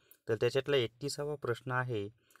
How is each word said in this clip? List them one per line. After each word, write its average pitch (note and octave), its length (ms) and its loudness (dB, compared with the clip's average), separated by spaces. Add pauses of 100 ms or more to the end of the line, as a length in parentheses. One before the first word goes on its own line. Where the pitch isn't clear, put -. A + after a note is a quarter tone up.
(280)
तर A2+ 60 2
त्याच्यातला B2+ 420 2
एकतीसावा C#3+ 580 -2
प्रश्न B2 380 -4
आहे, B2 360 -2 (320)